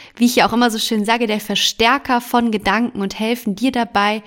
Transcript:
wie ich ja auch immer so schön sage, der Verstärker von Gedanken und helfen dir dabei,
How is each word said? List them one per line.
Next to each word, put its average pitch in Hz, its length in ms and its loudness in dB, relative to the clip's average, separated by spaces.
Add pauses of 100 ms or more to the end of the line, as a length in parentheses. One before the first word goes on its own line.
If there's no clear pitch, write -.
(160)
wie 233 80 2
ich 240 120 2
ja 202 120 6
auch - 40 -10
immer 240 180 2
so 220 80 -2
schön 214 260 -2
sage, 233 220 0
der 208 140 -2
Verstärker 240 800 0
von 240 300 0
Gedanken 214 500 -2
und 196 180 -6
helfen 220 360 -2
dir 233 160 0
dabei, 220 560 0